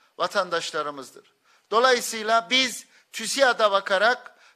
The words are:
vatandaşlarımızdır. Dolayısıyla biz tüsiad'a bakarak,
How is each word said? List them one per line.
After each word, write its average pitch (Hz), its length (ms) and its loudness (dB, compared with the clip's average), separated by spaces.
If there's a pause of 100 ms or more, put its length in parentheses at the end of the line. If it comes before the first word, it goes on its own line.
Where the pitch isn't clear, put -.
(180)
vatandaşlarımızdır. 165 1160 -6 (380)
Dolayısıyla 226 800 0
biz 254 360 -2 (280)
tüsiad'a 226 580 2
bakarak, 202 640 0 (200)